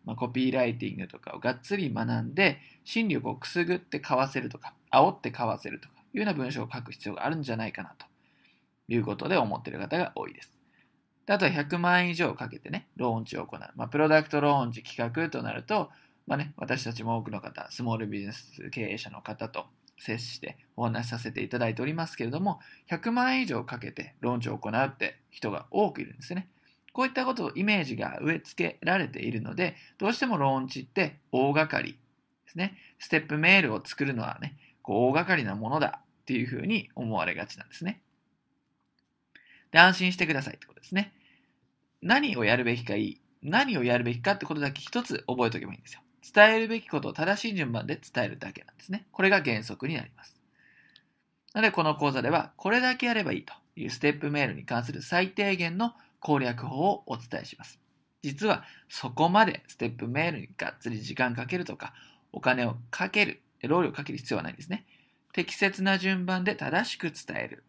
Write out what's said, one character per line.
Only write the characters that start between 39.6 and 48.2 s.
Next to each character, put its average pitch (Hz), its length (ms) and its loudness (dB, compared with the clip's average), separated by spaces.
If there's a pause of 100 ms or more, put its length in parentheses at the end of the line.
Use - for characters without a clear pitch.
で、 165 80 10
安 180 160 12
心 180 180 2
し 180 40 -8
て 180 80 2
く 156 80 2
だ 135 80 0
さ 143 100 -6
い - 40 -12
っ - 20 -16
て - 100 -20
こ - 60 -20
と - 60 -20
で - 80 -20
す 185 80 -4
ね。 202 180 0 (880)
何 254 360 4
を 113 80 2
や 110 100 6
る 123 80 4
べ 120 120 2
き 120 100 -6
か 104 100 -2
い 107 80 0
い、 - 180 -6 (200)
何 220 360 4
を 123 60 2
や 123 140 6
る 120 60 0
べ 120 100 0
き 120 80 -6
か 196 120 4
っ 196 40 -2
て - 80 -8
こ 156 100 -4
と 147 60 -2
だ 139 100 0
け 139 100 -10
一 240 220 -4
つ - 240 -6
覚 123 200 4
え - 20 0
て 113 80 -2
お - 20 -6
け - 60 -8
ば - 80 -10
い - 20 -14
い - 40 -16
ん - 20 -20
で - 60 -20
す - 60 -14
よ。 - 80 -20 (320)
伝 214 220 10
え 220 40 2
る 220 100 0
べ 226 100 -2
き - 80 -14
こ 143 140 -2
と - 80 -4
を - 40 -6
正 196 360 0
し - 20 -4
い 202 40 -4
順 131 180 -2
番 113 120 -4
で 147 140 -6
伝 - 240 -2